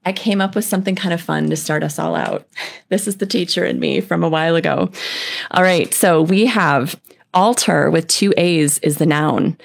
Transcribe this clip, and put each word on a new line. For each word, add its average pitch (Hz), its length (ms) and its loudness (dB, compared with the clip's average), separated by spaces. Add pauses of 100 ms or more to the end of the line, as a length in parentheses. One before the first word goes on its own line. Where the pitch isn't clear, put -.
I 190 80 -2
came 202 280 -2
up 190 160 -2
with 214 80 -2
something 190 320 -2
kind 180 160 -4
of 170 80 -2
fun 156 300 -2
to 156 60 -2
start 151 280 -4
us 151 140 -6
all 156 180 -2
out. - 320 -4 (200)
<laughs> - 200 -20
This - 180 -2
is 196 120 -6
the 196 80 -4
teacher 180 380 -2
in - 140 -2
me 151 220 0
from 170 240 -2
a 165 40 2
while 160 280 2
ago. 160 340 0 (600)
All 185 120 2
right, 185 300 2
so 165 300 4
we 190 240 4
have 156 520 2 (360)
altar 185 560 2
with 165 160 0
two - 300 2
A's 165 440 2
is 151 180 -2
the 151 80 2
noun. 151 580 0